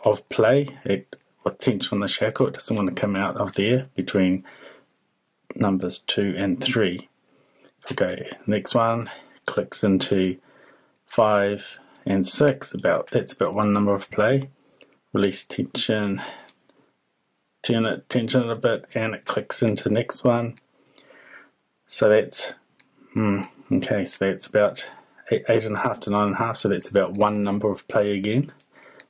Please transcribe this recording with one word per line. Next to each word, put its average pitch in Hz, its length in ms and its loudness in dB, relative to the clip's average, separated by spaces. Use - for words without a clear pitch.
of 107 260 2
play. 135 360 4
It, 98 300 -4
with - 140 -4
tension 104 380 0
on 98 40 0
the 101 80 -2
shackle, 110 380 0
it 107 80 -2
doesn't - 200 -4
want 101 140 0
to 90 100 -6
come 101 180 0
out 98 200 -2
of 98 160 -4
there 123 420 0
between 95 480 2
numbers 92 440 -2
two 101 400 -2
and 95 260 -2
three. 104 460 0
If - 80 -8
we - 60 -8
go 90 200 0
next 104 280 -2
one, 113 360 0
clicks - 400 -4
into 95 540 2
five 104 760 2
and 98 200 2
six, - 460 2
about, - 360 0
that's - 260 -4
about 98 180 -2
one 104 220 2
number 101 180 2
of 98 180 -4
play. 135 380 2
Release 101 320 0
tension, 104 800 -2
turn 113 220 2
it, - 240 -4
tension 120 360 0
it 117 60 -4
a 113 60 -4
bit, - 380 -2
and 110 200 -2
it - 120 -14
clicks - 360 -6
into 107 220 2
the 107 100 0
next - 300 -2
one. 120 320 2
So - 220 2
that's, - 460 2
hmm, 104 300 2
okay, 98 360 0
so - 180 -4
that's 95 220 -2
about - 400 2
eight, 113 200 0
eight 110 140 2
and 107 120 -4
a 104 40 -4
half 113 200 -4
to - 100 -6
nine 104 180 2
and 95 80 -2
a - 20 -2
half, 113 180 -2
so 104 140 0
that's 95 180 -2
about 95 240 2
one 104 320 2
number 101 260 0
of - 160 -8
play 104 300 0
again. 104 340 0